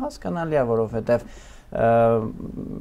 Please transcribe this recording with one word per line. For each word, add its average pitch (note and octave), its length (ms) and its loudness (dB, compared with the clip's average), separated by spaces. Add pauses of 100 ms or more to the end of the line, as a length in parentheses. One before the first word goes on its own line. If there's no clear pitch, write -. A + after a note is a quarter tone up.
հասկանալի F3 560 -4
է, B2+ 40 2
որովհետև, A2+ 600 0 (400)
ը, A#2+ 220 0 (960)